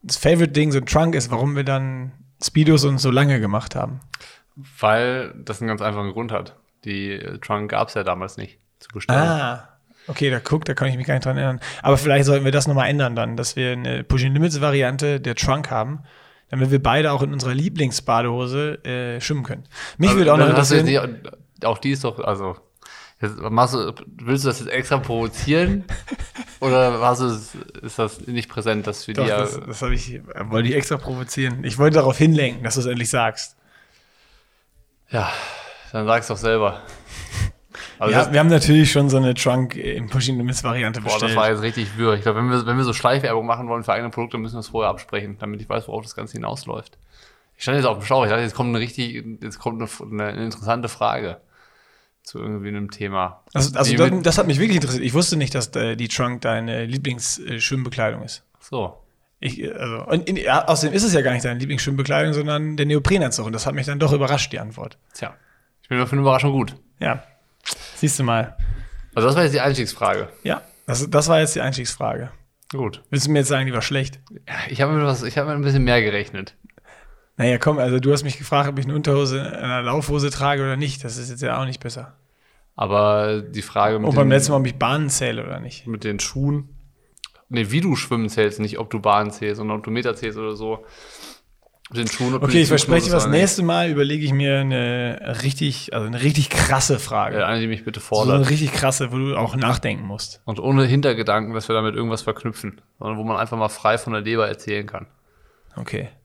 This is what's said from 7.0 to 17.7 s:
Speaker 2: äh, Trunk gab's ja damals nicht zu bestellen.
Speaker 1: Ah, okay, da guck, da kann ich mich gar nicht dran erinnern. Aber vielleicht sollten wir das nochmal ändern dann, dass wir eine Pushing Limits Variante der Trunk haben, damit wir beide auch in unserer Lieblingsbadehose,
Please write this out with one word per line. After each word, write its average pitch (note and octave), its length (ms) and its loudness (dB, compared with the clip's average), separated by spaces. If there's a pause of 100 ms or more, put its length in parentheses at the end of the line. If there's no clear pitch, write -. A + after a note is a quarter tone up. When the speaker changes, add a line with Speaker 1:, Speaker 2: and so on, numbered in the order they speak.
Speaker 2:
äh, G2 280 -10
Trunk G#2 320 -4
gab's G#2+ 240 -2
ja G#2 80 -2
damals F#2 340 -4
nicht G2 220 -14 (200)
zu - 140 -20
bestellen. B2 260 0
Speaker 1:
Ah, C#3+ 480 -2 (400)
okay, C#3+ 220 -2
da B2 100 0
guck, D#3 240 0
da C#3 100 -4
kann C3 140 0
ich C3 80 0
mich B2+ 100 -4
gar C#3+ 100 0
nicht C3 100 -2
dran C3 100 0
erinnern. C3 240 -2 (220)
Aber C#3 160 4
vielleicht C#3 280 4
sollten C#3 200 4
wir C3+ 80 4
das C#3+ 120 2
nochmal C#3 240 4
ändern C#3 260 2
dann, A#2 200 -2
dass A#2+ 220 -6
wir B2+ 160 -2
eine B2 320 -4
Pushing C3+ 260 2
Limits D3+ 300 2
Variante C#3 580 2
der B2+ 160 -4
Trunk C#3+ 340 0
haben, C3 300 -2 (500)
damit C3 220 2
wir C3+ 100 4
beide C#3+ 300 4
auch C#3 120 0
in C#3+ 100 -2
unserer B2+ 200 -2
Lieblingsbadehose, B2+ 1300 -2